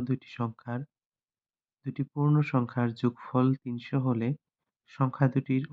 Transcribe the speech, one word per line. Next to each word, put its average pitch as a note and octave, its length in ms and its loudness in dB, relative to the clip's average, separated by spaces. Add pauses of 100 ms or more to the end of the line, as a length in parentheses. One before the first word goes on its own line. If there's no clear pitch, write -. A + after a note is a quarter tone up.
দুইটি C3 220 -4 (100)
সংখ্যার, A#2+ 420 -6 (1040)
দুটি C3+ 260 -4
পূর্ণ D3 240 4 (160)
সংখ্যার A#2+ 380 0 (120)
যোগফল B2+ 460 0 (160)
তিনশো A#2+ 340 -6 (100)
হলে A#2 220 0 (680)
সংখ্যা C3+ 360 2
দুটির C3 400 -2